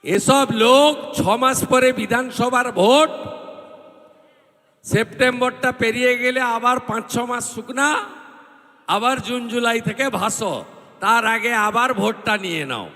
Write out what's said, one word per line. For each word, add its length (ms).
এসব 480
লোক 400
ছ 60
মাস 260
পরে 280
বিধানসভার 760
ভোট, 400
সেপ্টেম্বরটা 840
পেরিয়ে 460
গেলে 240
আবার 240
পাঁচ 320
ছ 40
মাস 220
শুকনা, 360
আবার 280
জুন 220
জুলাই 320
থেকে 280
ভাসো, 440
তার 260
আগে 260
আবার 260
ভোটটা 440
নিয়ে 280
নাও। 300